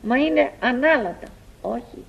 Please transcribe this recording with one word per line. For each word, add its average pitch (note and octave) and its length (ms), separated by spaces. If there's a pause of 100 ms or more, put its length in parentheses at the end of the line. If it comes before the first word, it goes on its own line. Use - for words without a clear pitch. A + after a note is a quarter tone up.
μα A3+ 140
είναι D4+ 440
ανάλατα. B3 640 (340)
Όχι. - 480